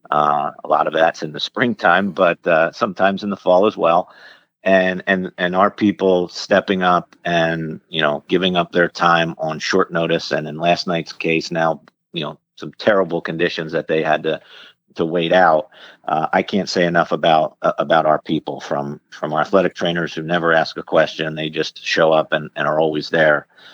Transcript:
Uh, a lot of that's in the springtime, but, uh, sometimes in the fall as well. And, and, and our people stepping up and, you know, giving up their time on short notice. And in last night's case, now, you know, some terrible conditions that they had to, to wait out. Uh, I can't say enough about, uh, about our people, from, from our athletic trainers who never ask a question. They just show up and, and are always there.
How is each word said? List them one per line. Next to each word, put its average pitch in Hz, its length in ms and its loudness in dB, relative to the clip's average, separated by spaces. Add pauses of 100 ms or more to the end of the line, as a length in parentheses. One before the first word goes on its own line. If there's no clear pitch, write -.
(100)
Uh, 73 420 0 (120)
a 71 40 -8
lot 76 180 2
of 78 80 -2
that's 80 280 0
in 76 100 -8
the 73 60 -10
springtime, 101 760 0
but, 85 340 0
uh, 80 260 2
sometimes 98 500 -2
in 107 60 -6
the 98 80 -4
fall 92 300 4
as 107 100 0
well. 87 340 2 (520)
And, 92 440 2
and, 92 300 -2
and 90 180 -2
our 98 160 4
people 92 580 2
stepping 95 540 0
up 90 320 0 (120)
and, 82 640 -2
you 80 100 -4
know, 73 280 0
giving 90 280 0
up 85 160 -2
their 87 160 2
time 82 480 0
on 78 220 -6
short - 340 -2
notice. 82 400 -2
And 76 160 -4
in 76 80 -10
last 85 300 0
night's 82 260 -4
case, 82 380 -4
now, 82 320 -2 (320)
you 80 100 -6
know, 76 140 -10 (180)
some 76 220 -14
terrible 92 420 0
conditions 82 520 -4
that 80 140 -4
they 80 160 0
had 78 200 0
to, 78 180 -4 (560)
to 85 100 -2
wait 82 260 -2
out. 82 360 4 (400)
Uh, 78 240 -2
I 95 100 2
can't 95 260 -2
say 90 160 0
enough 85 280 0
about, 78 500 2
uh, 82 160 0
about 78 280 2
our 76 140 4
people, 73 400 -6
from, 71 400 -6 (100)
from - 220 -8
our 78 80 0
athletic 87 360 0
trainers 85 360 -4
who 80 100 -10
never 82 300 0
ask 80 240 0
a 80 60 -8
question. 80 540 -2
They 78 120 -6
just 78 340 -6
show 80 300 2
up 78 200 2
and, 76 240 -4
and 78 100 -2
are 76 140 0
always 76 300 -2
there. 78 360 2 (280)